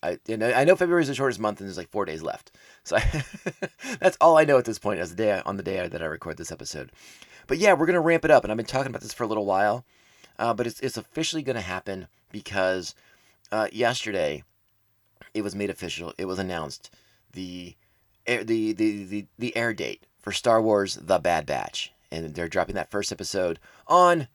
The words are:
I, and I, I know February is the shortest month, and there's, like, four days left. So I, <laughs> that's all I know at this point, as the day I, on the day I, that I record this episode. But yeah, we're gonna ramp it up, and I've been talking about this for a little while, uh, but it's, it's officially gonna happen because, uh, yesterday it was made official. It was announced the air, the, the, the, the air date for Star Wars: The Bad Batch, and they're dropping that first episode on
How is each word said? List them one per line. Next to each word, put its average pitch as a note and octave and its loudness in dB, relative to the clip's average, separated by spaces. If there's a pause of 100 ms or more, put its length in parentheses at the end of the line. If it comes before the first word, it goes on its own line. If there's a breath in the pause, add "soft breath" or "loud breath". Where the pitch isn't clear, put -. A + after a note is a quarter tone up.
I, F2 -4
and A2 -2
I, A#2+ 4
I C#3 4
know F3+ 8
February F3 2
is C3+ 0
the C#3 -4
shortest B2+ -2
month, G#2+ -2
and G2 -12
there's, F#2 -10
like, F2+ -12
four G2+ -4
days D#2+ -8
left. - -8 (320 soft breath)
So - -6
I, C3 2 (360)
<laughs> - -10
that's F#3 2
all D#3+ 8
I D#3 8
know C#3+ 4
at B2 4
this A2 -4
point, G2+ -2
as F2 -6
the F2 -12
day G#2+ 2
I, F#2+ 0
on F#2+ -6
the F#2+ -8
day F#2+ -4
I, F2 -4
that E2 -8
I E2 -4
record D#2+ -8
this D#2+ -12
episode. C#2+ -12 (560 loud breath)
But D3 -2
yeah, G3+ 6
we're D#3+ 4
gonna F3 4
ramp E3 2
it D#3 4
up, C3+ 8
and G#2 -2
I've A2 -2
been A2+ -4
talking C3 -2
about A2+ -8
this G#2+ -12
for - -6
a - -2
little G#2+ 0
while, G#2 2 (540 soft breath)
uh, A#2 0
but A#2 -2
it's, A2+ -8
it's C3 -4
officially D#3 -6
gonna B2+ -4
happen F#2 -8 (240)
because, F#2 -2 (560 soft breath)
uh, G#2+ 0
yesterday G2+ -2 (920)
it G#2+ -2
was G2 -6
made G2+ -4
official. E2+ -10
It F#2+ -6
was F#2 -4
announced F2 -8 (380 soft breath)
the F2+ -12 (540)
air, A#2 0
the, A2 0
the, G#2 0
the, G2+ -8 (140)
the A#2+ -4
air A#2 -2
date B1 -8 (140)
for G#2 -8
Star A2 4
Wars: G#2 2
The F2+ 2
Bad D#2+ 0
Batch, A#1 -6 (200)
and D#2+ -8
they're E2+ -6
dropping F2 0
that E2+ -6
first G2+ -4
episode F2+ -2 (300 soft breath)
on F3 6